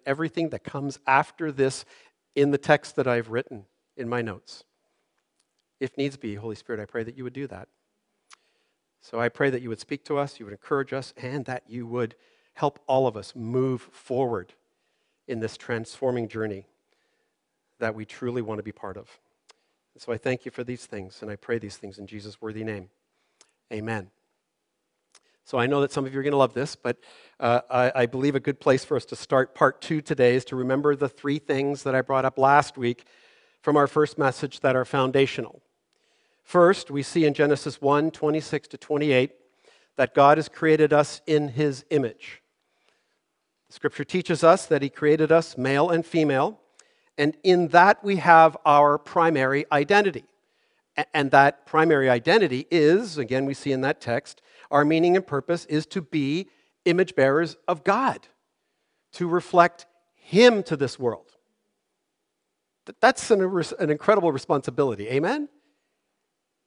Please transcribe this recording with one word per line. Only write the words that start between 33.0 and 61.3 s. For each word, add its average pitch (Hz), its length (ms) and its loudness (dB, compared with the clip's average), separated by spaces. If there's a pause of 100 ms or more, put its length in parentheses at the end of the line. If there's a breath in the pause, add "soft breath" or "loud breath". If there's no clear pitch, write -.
from 147 160 0
our 143 100 4
first 151 320 -2
message 139 420 -4
that 131 160 0
are 127 80 0
foundational. 131 800 -2 (800)
First, 180 480 2
we 143 120 -4
see 160 220 0
in 147 100 2
Genesis 147 460 0
one 147 300 0
twenty-six 151 580 -4
to - 100 -18
twenty-eight 143 540 0 (640 soft breath)
that 131 180 0
God 147 240 8
has 151 100 -4
created 156 440 2
us 147 340 0
in 147 220 0
his 135 420 -4
image. 131 520 -4 (1300)
Scripture - 360 -8
teaches 175 380 -2
us 170 240 6
that 147 140 0
he 139 80 -2
created 151 420 2
us 165 280 2
male 139 320 0
and 165 160 0
female, 156 520 0 (600 soft breath)
and 147 240 0
in 180 260 2
that 180 340 6
we 202 140 0
have 165 480 6
our 147 320 6
primary 147 720 0
identity. 160 540 0 (720)
A-, 151 80 -4 (100)
and 143 180 0
that 143 340 4
primary 156 420 2
identity 139 640 2
is, 170 480 2
again, 131 260 -2
we 139 100 -4
see - 180 -6
in 131 100 -2
that 135 180 -4
text, - 400 -8 (300 loud breath)
our 143 140 4
meaning 165 320 4
and 185 100 -2
purpose 139 400 -4
is 156 200 -2
to - 140 -8
be 156 480 -4 (360 soft breath)
image 175 300 2
bearers 147 420 2 (100)
of 175 180 -4
God, 208 440 -2 (840)
to 175 140 -4
reflect 175 580 2 (300)
him 220 480 4
to 165 140 -6
this 135 220 -4
world. 113 380 -6 (1500)